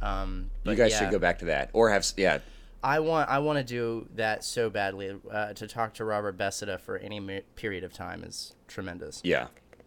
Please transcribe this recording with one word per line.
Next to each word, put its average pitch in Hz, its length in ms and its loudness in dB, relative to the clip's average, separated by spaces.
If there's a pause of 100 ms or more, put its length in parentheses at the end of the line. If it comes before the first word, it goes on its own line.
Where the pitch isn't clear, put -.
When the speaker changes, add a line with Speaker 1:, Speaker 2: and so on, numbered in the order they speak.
Speaker 1:
Um, 95 480 -2 (140)
Speaker 2:
You 110 80 0
Speaker 1:
but 110 40 4
Speaker 2:
guys 110 160 8
Speaker 1:
yeah. 107 80 4
Speaker 2:
should 98 100 2
go 104 80 2
back 87 200 4
to 85 80 -6
that. 69 260 0
Or 113 180 8
have, 98 100 6
s-, - 180 -2
yeah. 82 220 6 (420)
Speaker 1:
I 143 180 4
want, 156 300 2
I 135 80 4
wanna 147 260 0
do 117 420 -4 (100)
that 110 280 0
so 117 240 0
badly. 98 500 -2 (120)
Uh, 107 240 -2
to 110 120 -10
talk 110 280 -4
to 113 100 -6
Robert 104 320 0
Bessida 98 420 -2
for 98 200 -6
any 101 220 -8
mi-, 98 200 -6 (160)
period 98 280 -4
of 87 100 -12
time 87 300 -10
is - 300 -12 (140)
tremendous. 87 560 -10
Speaker 2:
Yeah. 73 220 2 (400)